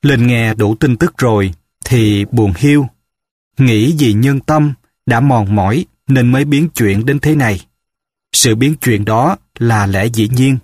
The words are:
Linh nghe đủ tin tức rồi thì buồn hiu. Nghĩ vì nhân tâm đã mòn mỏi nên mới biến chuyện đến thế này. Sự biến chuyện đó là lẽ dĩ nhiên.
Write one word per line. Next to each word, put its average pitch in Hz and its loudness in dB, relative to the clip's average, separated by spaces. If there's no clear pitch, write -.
Linh 127 2
nghe 113 0
đủ 107 -2
tin 127 0
tức - -2
rồi 101 0
thì 104 0
buồn 107 0
hiu. 143 2
Nghĩ 123 2
vì 120 2
nhân 135 0
tâm 151 0
đã 117 0
mòn 113 0
mỏi 104 0
nên 127 2
mới 135 0
biến 147 0
chuyện 107 0
đến 139 -2
thế 151 0
này. 110 -2
Sự 113 2
biến 135 0
chuyện 104 -2
đó 127 0
là 113 0
lẽ 98 -2
dĩ 113 -2
nhiên. 131 0